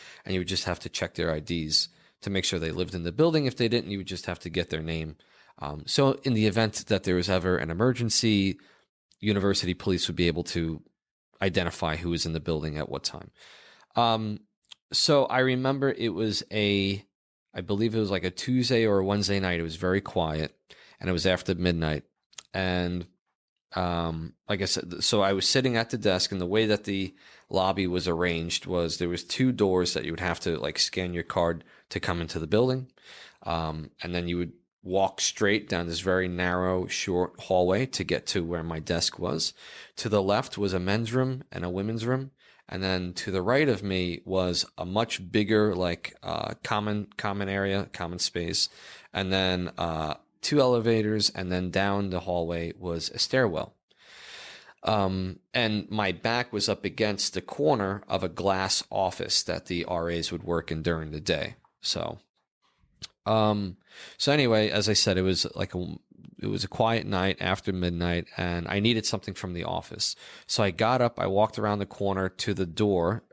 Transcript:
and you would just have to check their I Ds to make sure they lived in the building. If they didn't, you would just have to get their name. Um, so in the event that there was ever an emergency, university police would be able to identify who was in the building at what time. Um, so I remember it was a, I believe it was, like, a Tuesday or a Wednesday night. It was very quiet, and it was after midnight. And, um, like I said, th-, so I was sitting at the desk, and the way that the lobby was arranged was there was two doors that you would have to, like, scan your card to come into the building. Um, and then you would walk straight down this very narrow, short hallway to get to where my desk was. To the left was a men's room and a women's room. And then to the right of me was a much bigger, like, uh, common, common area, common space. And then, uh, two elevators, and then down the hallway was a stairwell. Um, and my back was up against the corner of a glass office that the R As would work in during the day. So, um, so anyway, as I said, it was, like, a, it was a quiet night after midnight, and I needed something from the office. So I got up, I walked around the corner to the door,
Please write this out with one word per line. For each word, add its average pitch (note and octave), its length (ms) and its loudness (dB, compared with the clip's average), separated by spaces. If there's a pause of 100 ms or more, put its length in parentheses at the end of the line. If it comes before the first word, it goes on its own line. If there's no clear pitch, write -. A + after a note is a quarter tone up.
(240)
and F#2+ 100 -4
you F#2 60 0
would E2+ 80 -4
just F#2 160 -2
have F2 160 -2
to - 80 -8
check - 260 -6
their D#2+ 180 0
I D#2 80 -2
Ds D#2 480 0 (340)
to G2+ 80 -6
make F#2+ 140 0
sure F2+ 140 -2
they D#2+ 120 -2
lived F2 240 -2
in E2+ 80 -4
the E2+ 100 -4
building. D#3 340 2
If A#2+ 100 -4
they A#2 120 2
didn't, A2 220 0
you G2 80 -4
would F#2 80 -8
just F#2 200 -8
have F2+ 140 -4
to F2 100 -10
get E2+ 200 -2
their D#2+ 120 -4
name. D#2+ 340 -6 (420)
Um, D2 280 -8
so C#3 260 4 (100)
in C3 120 2
the G#2+ 120 6
event G#2+ 400 2
that G2 180 2
there F2+ 120 4
was F2+ 120 2
ever F#2 280 4
an D2+ 140 -2
emergency, A2 880 2 (600)
university G2+ 540 2
police F#2 320 0
would E2 100 -4
be F2 120 4
able E2+ 160 0
to E2 380 -2 (600)
identify E2+ 540 0
who E2+ 140 -4
was E2 140 0
in D#2+ 80 -4
the D#2+ 80 -4
building D#2 380 -4
at D2+ 100 -6
what C#2 160 -8
time. - 260 -10 (640)
Um, A2 440 0 (520)
so C#3+ 340 4
I B2+ 140 2
remember C3 500 2
it A2+ 200 0
was G2+ 320 0 (100)
a, G2+ 520 2 (500)
I G2+ 80 -8
believe G#2 320 0
it A2+ 60 2
was, G2+ 100 0
like, F#2 140 0
a F#2 60 0
Tuesday B2 560 2
or G2+ 120 6
a F#2+ 60 4
Wednesday G2+ 360 2
night. F2+ 200 0
It - 20 -2
was E2 140 -6
very F#2 240 2
quiet, D#2 540 -2 (460)
and - 80 -4
it F#2 40 2
was F2 140 2
after F#2 280 2
midnight. E2 500 0 (480)
And, F2+ 540 -2 (680)
um, E2+ 600 -4 (140)
like G2 140 -2
I F#2+ 40 -2
said, - 240 -2
th-, F2 120 -8
so G#2 200 4
I G2 100 4
was F#2+ 160 2
sitting B2+ 280 2
at A2+ 140 -2
the A#2+ 80 -4
desk, G2 340 2
and F#2+ 80 -2
the F2 60 -2
way G#2+ 200 2
that G#2 180 2
the G2 300 -4 (340)
lobby F#2+ 380 2
was F2 200 0
arranged E2+ 600 0
was E2+ 320 0
there F2 100 0
was F2 160 -4
two C3 280 2
doors F#2 420 2
that D2+ 100 -4
you D#2 80 -6
would D#2+ 80 -6
have F2 200 -2
to, E2 180 -2
like, D#2 200 -4
scan F2+ 360 -2
your F2 80 -4
card E2+ 420 0 (240)
to - 100 -6
come F2 220 -2
into E2 180 -6
the D#2+ 80 -4
building. B2+ 440 2 (520)
Um, D#2+ 480 -4 (120)
and F2 120 -6
then F2 140 -2
you F2 80 -2
would F2 160 -4 (300)
walk F#2+ 380 0
straight - 480 2
down F2 200 -2
this E2 120 -4
very F#2 280 2
narrow, F2+ 580 0
short - 540 -2
hallway F#2 460 2
to - 180 -4
get E2 220 -2
to F2+ 180 -2
where E2 180 -4
my E2 160 -6
desk E2 400 -2
was. E2 340 -2 (440)
To - 120 -4
the G2+ 140 2
left G2+ 360 0
was G2+ 160 0
a F#2 40 2
men's G#2+ 340 0
room C3 380 0
and F2 140 -8
a F2+ 60 -4
women's A2 360 -4
room. C3+ 240 -2 (380)
And F#2+ 140 -6
then F#2 320 -2
to - 160 -6
the F#2 120 0
right C3+ 260 4
of G2 160 2
me F#2 400 -2
was F2+ 400 0 (120)
a F2 80 -6
much G2 460 -2
bigger, G#2+ 440 4
like, F2 480 -4
uh, - 320 -6 (100)
common, G#2 420 -2 (100)
common G2+ 320 -4
area, G2 440 0
common F2 260 -8
space. F2 500 -2 (440)
And F#2+ 200 -2
then, F#2 460 0
uh, D#2+ 360 -2 (260)
two D3 200 2
elevators, A2 720 4
and F#2 200 -4
then F2+ 200 0
down G2 400 2
the F2+ 100 -2
hallway E2+ 560 -2
was E2+ 340 -4
a - 80 -12
stairwell. G#2 560 0 (1080)
Um, F#2+ 580 0 (140)
and G#2+ 360 0
my G2+ 220 0
back A#2 400 -2
was G#2 160 0
up G2+ 160 -2
against G#2 500 0
the F#2 60 -2
corner G#2 680 0
of F#2 140 0
a F#2 60 -2
glass F#2+ 640 0
office - 540 0
that E2 220 -4
the F2 180 -2
R E2+ 260 -2
As E2+ 200 -2
would E2+ 140 -6
work E2+ 260 -2
in D#2+ 120 -4
during D#2+ 280 -2
the D2+ 100 -8
day. D2+ 360 -2 (260)
So, - 360 -4 (1080)
um, G#2 500 2 (420)
so - 120 2
anyway, A2+ 400 4
as G2+ 180 2
I G#2+ 40 4
said, G2 260 4
it F#2 40 4
was, F#2 240 2 (100)
like, - 180 -4
a, F2 220 -4 (420)
it - 80 -6
was G2+ 160 -2
a F#2+ 60 -4
quiet A2+ 380 2
night F#2+ 340 0
after F#2+ 320 -2
midnight, F2 640 0
and F2 320 -2
I G2 100 0
needed A2 260 2
something G2+ 300 -4
from F2+ 200 -8
the E2+ 100 -4
office. - 500 -4 (320)
So - 160 0
I G2 80 4
got A2+ 300 2
up, A#2+ 180 2
I G2 80 0
walked G2+ 320 2
around G#2 220 0
the G2 60 -4
corner F#2+ 420 0
to - 260 -2
the F2+ 120 0
door, F#2+ 680 2